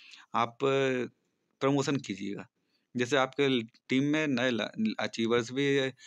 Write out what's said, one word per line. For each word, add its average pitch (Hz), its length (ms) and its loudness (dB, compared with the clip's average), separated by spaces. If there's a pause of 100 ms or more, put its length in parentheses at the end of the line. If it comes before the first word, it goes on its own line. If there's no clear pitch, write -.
(360)
आप 120 220 0 (1040)
प्रमोशन 139 340 2
कीजिएगा, 101 520 -8 (480)
जैसे 123 220 0
आपके 131 440 2
टीम 127 420 -2
में 151 240 0
नए 131 220 0
ल-, 110 500 -2
अचीवर्स 117 520 -2
भी 139 400 0 (160)